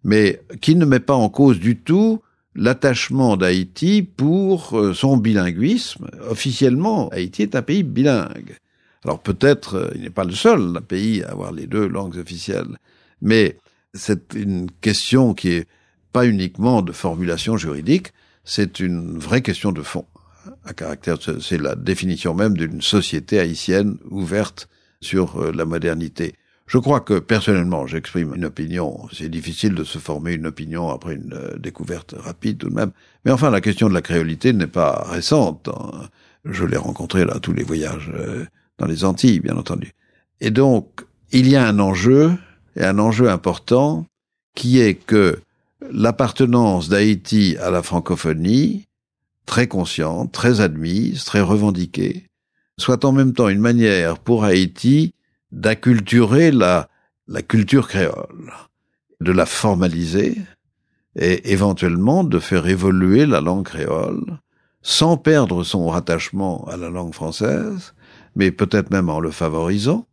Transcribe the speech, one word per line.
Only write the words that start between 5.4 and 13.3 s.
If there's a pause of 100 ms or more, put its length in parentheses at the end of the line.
Officiellement,
Haïti
est
un
pays
bilingue. (460)
Alors
peut-être,
euh,
il
n'est
pas
le
seul,
le
pays
à
avoir
les
deux
langues
officielles, (440)
mais (360)